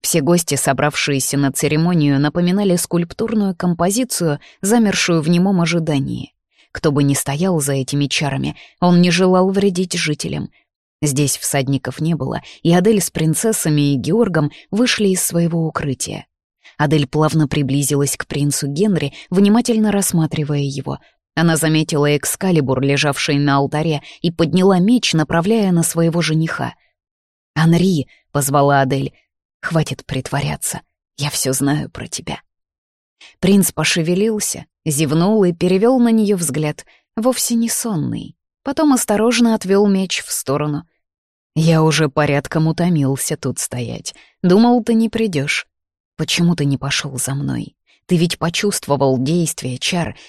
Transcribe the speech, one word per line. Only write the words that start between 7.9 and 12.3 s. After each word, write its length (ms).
чарами, 500
он 200
не 100
желал 400
вредить 420
жителям. 580
Здесь 340
всадников 640
не 140
было, 260